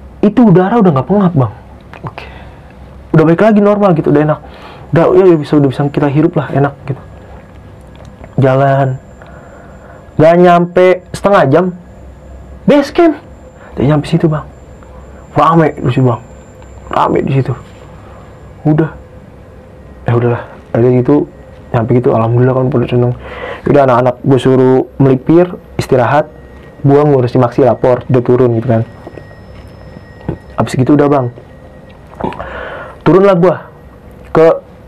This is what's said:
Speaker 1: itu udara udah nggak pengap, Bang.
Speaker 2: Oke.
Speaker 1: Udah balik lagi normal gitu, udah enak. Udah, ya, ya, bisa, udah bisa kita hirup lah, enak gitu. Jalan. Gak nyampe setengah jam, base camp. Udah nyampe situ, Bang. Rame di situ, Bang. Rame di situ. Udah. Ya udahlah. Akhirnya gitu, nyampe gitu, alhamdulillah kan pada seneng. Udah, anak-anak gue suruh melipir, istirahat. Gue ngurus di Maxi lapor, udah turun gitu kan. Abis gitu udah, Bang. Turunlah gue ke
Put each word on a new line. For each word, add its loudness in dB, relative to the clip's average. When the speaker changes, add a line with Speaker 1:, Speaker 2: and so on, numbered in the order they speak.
Speaker 1:
itu 2
udara 2
udah 2
nggak -2
pengap, 0
Bang. -2
Speaker 2:
Oke. -16
Speaker 1:
Udah 4
balik 0
lagi 4
normal 2
gitu, -2
udah 2
enak. -2
Udah, 2
ya, 4
ya, 2
bisa, -2
udah 2
bisa -6
kita -2
hirup -2
lah, -6
enak -2
gitu. -10
Jalan. 2
Gak 4
nyampe 2
setengah 0
jam, 2
base 2
camp. 2
Udah -4
nyampe 0
situ, -2
Bang. -4
Rame 2
di -4
situ, 0
Bang. -2
Rame -2
di -4
situ. -2
Udah. 0
Ya 0
udahlah. -4
Akhirnya 0
gitu, 0
nyampe -2
gitu, -2
alhamdulillah 0
kan -4
pada -2
seneng. -2
Udah, 4
anak-anak 0
gue 2
suruh 2
melipir, 2
istirahat. 0
Gue 2
ngurus 0
di 2
Maxi -4
lapor, 0
udah 0
turun 2
gitu -4
kan. -2
Abis -6
gitu 2
udah, 2
Bang. -2
Turunlah 4
gue 2
ke 2